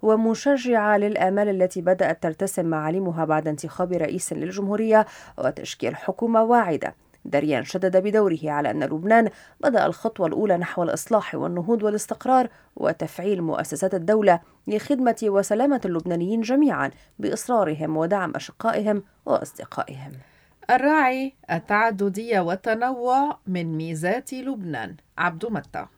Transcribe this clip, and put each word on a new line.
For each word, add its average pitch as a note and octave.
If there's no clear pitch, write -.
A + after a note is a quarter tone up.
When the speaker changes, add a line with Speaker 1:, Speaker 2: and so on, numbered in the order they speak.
Speaker 1:
ومشجعة A3+
للآمال G3+
التي F#3
بدأت F3+
ترتسم F3
معالمها E3
بعد D#3
انتخاب E3
رئيس E3+
للجمهورية G#3
وتشكيل -
حكومة A3+
واعدة. A3
دريان C#3+
شدد F#3
بدوره G3
على D3
أن D3+
لبنان G3
بدأ A3
الخطوة F3+
الأولى F#3
نحو F3+
الإصلاح F#3
والنهوض F3
والاستقرار A3
وتفعيل F3
مؤسسات E3
الدولة F#3+
لخدمة A#3
وسلامة A3
اللبنانيين F3
جميعًا A3
بإصرارهم D#3
ودعم F3
أشقائهم G#3
وأصدقائهم. -
Speaker 2:
الراعي C4+
التعددية G#3
والتنوع A#3+
من E3+
ميزات E3
لبنان. F#3+
عبدو F3
متى. C3+